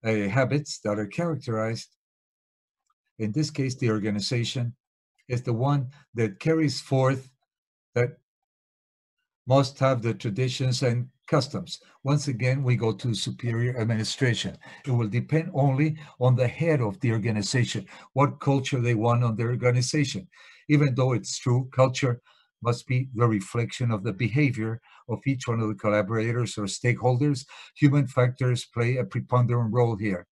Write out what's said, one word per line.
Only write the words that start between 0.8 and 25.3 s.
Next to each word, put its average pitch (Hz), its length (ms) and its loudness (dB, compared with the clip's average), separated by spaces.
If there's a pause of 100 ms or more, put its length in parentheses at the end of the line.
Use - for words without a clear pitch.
that 104 180 -2
are 101 180 -8
characterized. 117 680 -4 (1300)
In 104 100 -2
this 156 180 -2
case, 131 260 -4
the 117 200 0
organization 117 680 -2 (600)
is 123 160 -4
the 117 140 -2 (140)
one 143 100 2 (380)
that 104 200 -2
carries 156 400 0
forth 131 440 0 (720)
that 123 160 0 (1400)
must 139 240 4
have 131 220 2
the 113 120 -2 (100)
traditions 127 540 -2 (120)
and 120 100 0 (360)
customs. 123 360 -2 (320)
Once 147 240 2
again, 127 360 0
we 123 120 4 (100)
go 110 60 2
to 113 220 -4
superior 120 600 -2 (100)
administration. 110 720 0 (340)
It 139 100 0
will 113 220 0
depend 160 340 0
only 143 360 2 (300)
on 127 160 6
the 123 120 2
head 160 340 0
of 104 200 -4
the 120 100 2
organization, 110 760 0 (320)
what 131 220 2
culture 135 420 0
they 120 140 2 (100)
want 120 180 4
on 117 120 0
their 117 220 -2
organization. 123 680 0 (420)
Even 143 260 4
though 127 180 2
it's - 240 -4
true, 123 240 2 (200)
culture 131 340 2 (520)
must 120 200 -2
be 127 120 0 (140)
the 117 140 4 (100)
reflection 117 540 -2
of 101 120 -4
the 110 100 -2 (120)
behavior 117 560 0 (260)
of 110 120 -6 (120)